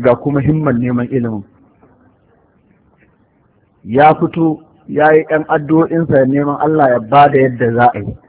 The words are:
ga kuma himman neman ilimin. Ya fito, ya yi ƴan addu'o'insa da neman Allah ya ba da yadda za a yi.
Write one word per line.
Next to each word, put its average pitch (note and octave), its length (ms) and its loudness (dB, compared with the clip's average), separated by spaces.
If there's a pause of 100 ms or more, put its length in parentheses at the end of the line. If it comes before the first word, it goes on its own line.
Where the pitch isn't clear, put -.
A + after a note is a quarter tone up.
ga A#2+ 160 2
kuma C#3+ 240 -4
himman D3 400 0
neman B2 320 -2
ilimin. A2+ 320 -6 (2500)
Ya C#3+ 300 4
fito, D#3+ 480 -2 (260)
ya D3 240 2
yi D#3 160 4
ƴan D#3 200 -2
addu'o'insa D#3+ 640 -2
da C3+ 120 4
neman C#3+ 360 -2
Allah D3+ 280 0
ya A#2+ 120 0
ba C#3 280 4
da C3+ 100 0
yadda B2 360 0
za A#2+ 200 4
a G#2+ 40 -10
yi. G#2 180 -10 (120)